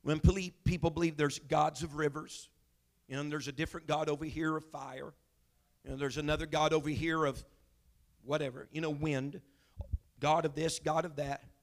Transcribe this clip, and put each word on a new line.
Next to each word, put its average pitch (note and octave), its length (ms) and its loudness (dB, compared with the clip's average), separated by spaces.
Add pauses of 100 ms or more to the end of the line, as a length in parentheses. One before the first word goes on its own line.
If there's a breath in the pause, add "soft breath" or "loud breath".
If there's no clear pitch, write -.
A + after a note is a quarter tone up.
when D3+ 160 2
pele-, F3+ 340 6 (100)
people E3+ 280 2
believe D#3+ 260 0
there's D3 220 0
gods D3+ 420 0
of D3+ 140 -8
rivers. D3+ 520 -4 (600)
You C3 80 -10
know, C#3 60 -4
and D3 100 -4
there's D3 160 -4
a C#3+ 40 -6
different D#3+ 360 -6
God D3+ 200 0
over D3 180 -2
here D#3 300 -2
of D#3 100 -4
fire. C3+ 500 -12 (680)
You C#3 60 -12
know, C3+ 80 -6
there's C#3 220 -2
another D3+ 260 0
God D3+ 280 4
over D3+ 160 4
here D#3+ 360 2
of C3+ 180 0 (800)
whatever, C#3 480 -4
you D#3 100 -4
know, D#3+ 100 0
wind. C#3+ 500 -2 (760 loud breath)
God D#3 260 4
of D3 80 0
this, D#3 240 0
God D#3+ 280 2
of D#3 100 -10
that. C#3 280 -4 (200)